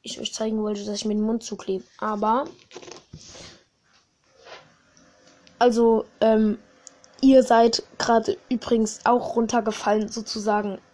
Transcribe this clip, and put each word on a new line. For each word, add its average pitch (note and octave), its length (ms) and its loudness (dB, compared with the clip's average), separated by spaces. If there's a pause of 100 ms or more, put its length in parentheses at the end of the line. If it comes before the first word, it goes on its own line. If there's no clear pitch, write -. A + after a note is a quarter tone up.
ich - 180 -16
euch - 140 -10
zeigen A3 300 -4
wollte, G#3 220 -6
dass G#3 100 -6
ich G3+ 100 -8
mir G#3+ 100 -2
den G#3+ 100 0
Mund A3+ 180 -2
zuklebe. F#3+ 420 -8 (140)
Aber, G#3+ 480 -2 (3000)
also, A3+ 480 4 (160)
ähm, A3 360 4 (640)
ihr C4+ 220 8
seid A#3 400 4 (160)
gerade A3+ 400 0 (100)
übrigens A3+ 560 -2
auch A#3+ 320 0
runtergefallen, G#3+ 720 -2
sozusagen. G#3 720 -6 (160)